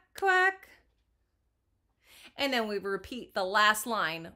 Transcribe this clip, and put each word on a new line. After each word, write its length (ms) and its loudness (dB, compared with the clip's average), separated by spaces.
quack. 480 2
And 160 -2
then 160 0
we 100 -4
repeat 560 -8
the 120 -2
last 420 4
line 480 -4